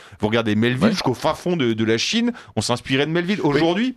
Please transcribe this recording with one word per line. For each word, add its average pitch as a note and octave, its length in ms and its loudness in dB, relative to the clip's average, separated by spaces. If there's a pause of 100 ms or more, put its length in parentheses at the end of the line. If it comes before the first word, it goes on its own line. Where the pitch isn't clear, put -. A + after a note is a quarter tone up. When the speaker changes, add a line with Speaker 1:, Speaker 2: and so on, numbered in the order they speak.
(200)
Speaker 1:
Vous G#2 80 0
regardez A2 280 2
Melville, B2 300 2
Speaker 2:
Ouais. A3+ 60 4
Speaker 1:
jusqu'au C#3+ 220 -2
fin D3 220 -2
fond F3 200 -2
de, A#2+ 180 0
de A2 120 0
la A2+ 140 2
Chine, A#3 340 -2 (220)
on A2 60 0
s'inspirait C3 440 -2
de D#3 60 -4
Melville. F3 320 0
Speaker 2:
Oui. D3+ 120 2
Speaker 1:
Aujourd'hui, F3+ 420 2